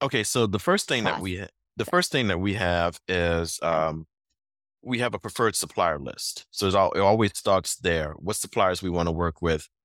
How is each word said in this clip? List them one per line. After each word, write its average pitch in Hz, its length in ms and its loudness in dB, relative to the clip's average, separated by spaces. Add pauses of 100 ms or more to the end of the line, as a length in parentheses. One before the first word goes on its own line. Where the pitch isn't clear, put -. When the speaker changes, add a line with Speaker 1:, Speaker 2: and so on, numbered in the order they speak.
Speaker 1:
Okay, 127 220 0
so 117 240 0
the 98 120 0
first - 300 0
thing 120 160 0
that 87 160 -2
we 92 140 -4
Speaker 2:
process? 98 140 -10
Speaker 1:
ha-, - 280 -20
the 107 80 -2
first 175 260 0
thing 127 160 2
that 90 120 2
we 98 160 0
have 87 520 0
is, 85 540 0
um, 80 440 -2 (760)
we 120 180 -4
have 120 140 -2
a 101 60 -4
preferred - 360 0
supplier 82 440 0
list. - 520 -10
So - 160 -2
it's 95 80 4
al-, 98 160 4
it 95 100 0
always 101 360 4
starts 95 380 0
there. 80 420 0
What 92 200 -6
suppliers 92 440 0
we 95 80 -2
wanna 85 220 0
work 82 300 -2
with, 80 260 0 (180)